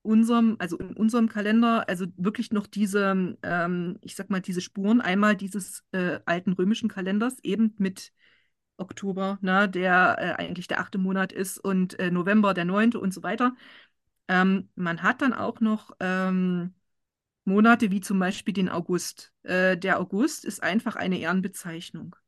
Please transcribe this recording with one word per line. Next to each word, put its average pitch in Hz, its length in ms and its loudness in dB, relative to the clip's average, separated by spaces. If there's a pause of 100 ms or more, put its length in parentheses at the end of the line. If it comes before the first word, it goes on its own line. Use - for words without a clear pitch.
unserem, 226 580 4
also 170 180 -4
in 185 160 -10
unserem 226 360 2
Kalender, 226 600 2
also 185 160 -2 (100)
wirklich 214 360 -2
noch 208 160 -2
diese, 190 760 0
ähm, 175 580 -2
ich - 140 -16
sag 190 140 -12
mal, 190 100 -2
diese 180 220 -4
Spuren, 208 400 2
einmal 202 340 2
dieses, 196 560 -10
äh, 180 340 -2
alten 180 280 0
römischen 208 360 0
Kalenders, 208 540 -4
eben 214 340 0
mit 190 360 -4 (640)
Oktober, 190 640 -6
ne, 196 260 4
der, 180 520 4
äh, 175 220 -4
eigentlich 175 260 -8
der - 120 -2
achte - 180 -6
Monat 190 360 0
ist 190 240 -6
und, 185 420 -2
äh, 180 120 0
November 196 420 2
der 175 120 -2
neunte 214 340 2
und 190 140 -2
so 170 100 -12
weiter. 247 320 -2 (760)
Ähm, 190 460 2
man 170 280 -4
hat 240 180 2
dann 262 120 2
auch 202 260 -6
noch, 220 400 0
ähm, 185 720 0 (680)
Monate 214 480 4
wie 202 80 0
zum 190 200 -2
Beispiel 190 340 -2
den 190 160 0
August. - 640 -4 (100)
Äh, 185 340 2
der 185 220 0
August 196 460 -2
ist - 180 -8
einfach 208 320 0
eine 185 240 -2
Ehrenbezeichnung. 170 960 -6 (120)